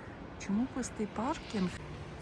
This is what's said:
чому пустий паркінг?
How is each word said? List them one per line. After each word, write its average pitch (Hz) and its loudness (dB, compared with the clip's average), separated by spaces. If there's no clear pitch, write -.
чому 214 6
пустий 220 0
паркінг? 214 2